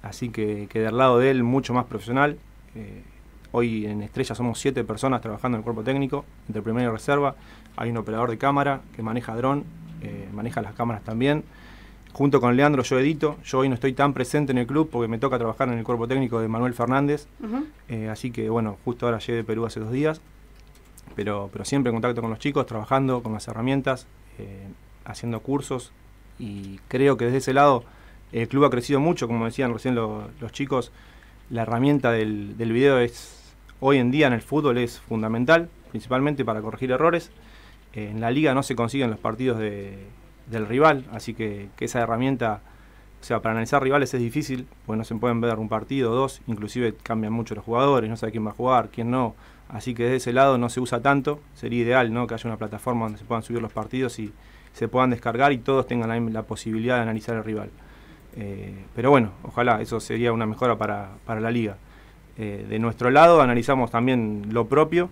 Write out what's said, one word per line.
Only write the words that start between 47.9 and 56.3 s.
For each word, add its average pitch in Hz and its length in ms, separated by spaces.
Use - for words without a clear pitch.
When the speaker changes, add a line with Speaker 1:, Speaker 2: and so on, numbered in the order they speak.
Speaker 1:
no 113 80
sabe 113 140
quién 110 160
va 107 40
a - 40
jugar, 123 360
quién 120 200
no. 123 240
Así 120 260
que 117 80
desde 123 140
ese 123 160
lado 131 260
no 120 100
se 123 120
usa 123 200
tanto, 139 380
sería 117 280
ideal, 120 300
¿no?, 120 140
que 113 80
haya 113 140
una 110 80
plataforma 110 480
donde 107 140
se - 60
puedan 113 200
subir 117 180
los 110 100
partidos 120 460
y 104 140
se 117 160
puedan 127 220
descargar 123 420
y 127 60
todos 131 280
tengan 117 220
la, 117 100
la 113 240